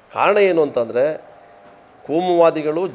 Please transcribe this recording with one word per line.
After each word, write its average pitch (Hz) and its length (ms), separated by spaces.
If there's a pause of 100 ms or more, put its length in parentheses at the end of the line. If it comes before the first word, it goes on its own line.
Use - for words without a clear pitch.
(160)
ಕಾರಣ 165 220 (120)
ಏನು 170 180
ಅಂತಂದರೆ 120 360 (1040)
ಕೋಮುವಾದಿಗಳು, 165 720 (140)